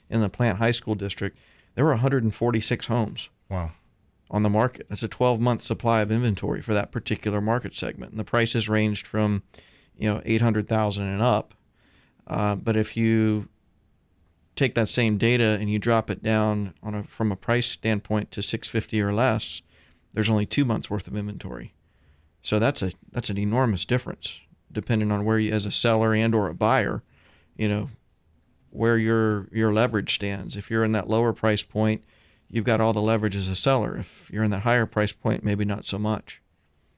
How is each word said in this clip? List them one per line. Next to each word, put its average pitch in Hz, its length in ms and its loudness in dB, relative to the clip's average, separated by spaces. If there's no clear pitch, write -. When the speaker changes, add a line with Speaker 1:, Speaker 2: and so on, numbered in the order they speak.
Speaker 1:
in 113 120 2
the 101 80 2
Plant 110 300 0
High 117 120 4
School 110 240 -2
District, 98 420 -6
there 123 80 2
were 156 80 6
a 123 60 2
hundred 131 260 2
and 110 100 0
forty-six 117 520 0
homes 113 420 -4
Speaker 2:
Wow. 87 220 -6
Speaker 1:
on 104 120 0
the 107 60 2
market. 110 380 0
That's - 160 -8
a 104 60 -4
twelve-month 120 520 2
supply 113 380 0
of 107 100 0
inventory 113 520 0
for 113 120 -2
that 101 200 -2
particular 107 480 -4
market 113 340 -2
segment. - 360 -8
And 110 100 -8
the - 20 -8
prices 113 460 0
ranged 107 360 0
from, 104 380 0
you 107 100 -2
know, 104 160 0
eight 113 180 0
hundred 107 280 2
thousand 104 380 0
and 98 140 -2
up. 110 320 0
Uh, 104 280 -2
but 110 220 0
if 107 180 0
you 110 540 2
take 131 200 0
that 113 120 2
same 110 300 2
data 113 420 4
and 104 120 -4
you 107 80 0
drop 113 320 2
it - 100 -6
down 107 640 0
on 107 100 -6
a, 104 120 -6
from 110 260 -2
a 95 40 -2
price 120 300 0
standpoint 107 640 -2
to 101 140 -6
six - 240 -6
fifty 110 340 -2
or 101 100 0
less, 110 520 -2
there's 110 160 2
only 107 160 2
two 143 180 0
months 110 280 -2
worth 104 160 -4
of 101 100 -8
inventory. 101 560 -10
So 107 160 0
that's 120 240 0
a, 92 80 -2
that's - 200 -6
an 101 80 -4
enormous 107 440 2
difference, - 560 -4
depending 107 400 0
on 104 140 0
where 110 140 2
you, 107 120 0
as 107 140 0
a 101 60 -6
seller 113 420 2
and 113 220 2
or 101 140 0
a 80 40 -6
buyer, 110 480 0
you 107 100 -2
know, 104 220 -2
where 117 300 2
your, 110 520 2
your 110 220 2
leverage 107 400 0
stands. 101 420 -6
If 101 140 -10
you're 113 140 0
in 110 80 2
that 110 180 0
lower 113 240 2
price 107 300 0
point, 107 400 0
you've 113 160 -2
got 113 160 2
all 113 140 4
the 104 80 -2
leverage 107 340 0
as 95 120 -4
a 95 80 -2
seller. 135 420 0
If - 320 -14
you're 107 140 -4
in 107 80 2
that 98 100 -2
higher 120 240 2
price 107 280 -2
point, 113 300 -4
maybe 104 220 -2
not 101 180 -4
so - 140 -6
much. 107 460 -6